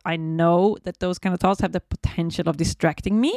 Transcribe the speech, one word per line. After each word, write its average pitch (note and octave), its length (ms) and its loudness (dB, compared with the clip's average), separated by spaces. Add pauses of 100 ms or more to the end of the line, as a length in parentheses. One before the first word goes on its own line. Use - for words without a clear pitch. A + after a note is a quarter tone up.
I E3 120 -2
know E3+ 680 2
that - 160 -10
those F3+ 180 -4
kind F#3 160 -2
of F3 60 -4
thoughts F#3+ 220 2
have F3+ 100 -2
the F3+ 80 -4
potential - 680 -4
of D3+ 100 0
distracting E3+ 600 0
me. D4+ 180 2